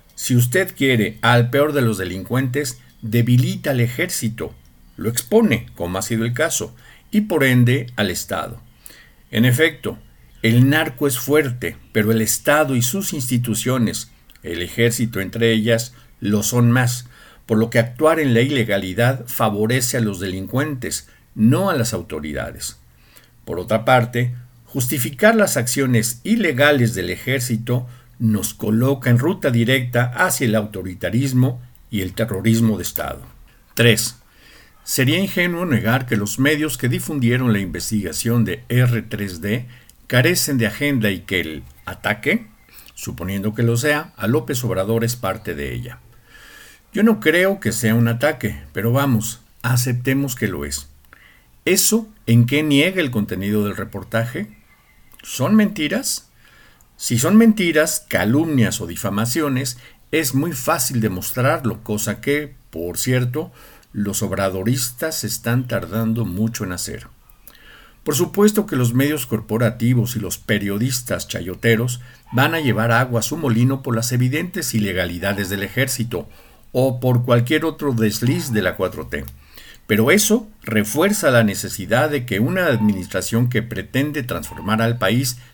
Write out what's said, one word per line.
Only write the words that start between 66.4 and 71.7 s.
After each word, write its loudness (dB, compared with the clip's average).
en -4
hacer. -8
Por -2
supuesto 2
que -4
los 2
medios 0
corporativos 0
y -4
los -6
periodistas -4
chayoteros 0